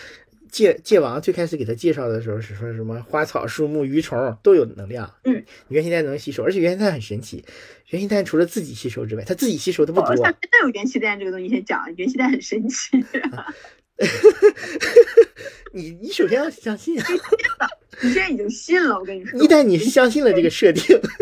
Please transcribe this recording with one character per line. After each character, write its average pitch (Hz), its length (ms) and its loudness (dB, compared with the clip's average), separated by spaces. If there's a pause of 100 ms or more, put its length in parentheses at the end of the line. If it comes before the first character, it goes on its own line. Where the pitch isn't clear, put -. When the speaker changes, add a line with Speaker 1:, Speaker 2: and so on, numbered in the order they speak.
(500)
Speaker 1:
界， 202 320 2
界 208 160 4
王 135 220 0
最 180 140 -2
开 175 120 -2
始 165 100 -8
给 131 100 -6
他 113 80 -4
介 160 180 0
绍 139 160 -4
的 113 140 -4
时 113 80 -8
候 107 100 -6
是 104 140 -14
说 117 180 -10
什 113 100 -10
么 113 200 -10
花 151 220 -2
草 - 220 -6
树 151 220 -2
木 151 160 -2
鱼 139 160 0
虫 123 420 -4
都 202 120 8
有 156 100 6
能 101 240 -10
量。 113 260 -12 (100)
Speaker 2:
嗯。 247 200 -2 (240)
Speaker 1:
元 151 160 0
气 170 60 -4
弹 170 120 0
能 139 160 -4
吸 139 140 -10
收， 120 100 -6
而 131 80 0
且 196 100 -2
元 170 120 2
气 190 100 -4
弹 208 80 2
很 151 80 -6
神 107 220 -8
奇。 - 240 -16 (460)
元 170 100 -4
气 202 80 -6
弹 202 160 0
除 156 140 -2
了 170 80 4
自 175 160 -6
己 143 100 -12
吸 117 160 -10
收 120 160 -8
之 110 120 -8
外， 110 60 -10
他 139 120 -6
自 247 120 -4
己 214 120 -2
吸 - 120 -4
收 165 140 2
的 156 80 -2
不 175 80 2
多。 - 120 0
Speaker 2:
哦， - 40 2
现 240 80 2
在 - 380 0
有 294 80 2
元 208 160 -6
气 254 120 -4
弹 208 200 -4
这 196 80 -8
个 185 40 -6
东 185 100 -8
西， 185 80 -10
先 233 160 -8
讲， - 320 -8
元 180 120 -4
气 - 80 -4
弹 262 140 0
很 269 100 -2
神 214 280 -6
奇。 254 360 -2 (920)
Speaker 1:
<laughs> - 1800 4
你， 165 180 -12 (100)
你 247 100 -12
首 349 160 0
先 208 120 0
要 294 100 -2
相 220 280 -8
信 311 240 -6
啊。 - 80 -8
Speaker 2:
<laughs> - 960 -4
你 247 80 2
现 359 120 2
在 381 60 -2
已 285 80 -2
经 208 140 -6
信 349 320 0
了， 233 160 0
我 185 60 -8
跟 190 120 -10
你 185 80 -12
说。 240 160 -8
Speaker 1:
一 302 60 8
旦 302 160 8
你 196 160 4
相 247 320 4
信 285 140 0
了 220 80 6
这 185 100 4
个 165 80 2
设 170 220 4
定， 370 280 4 (200)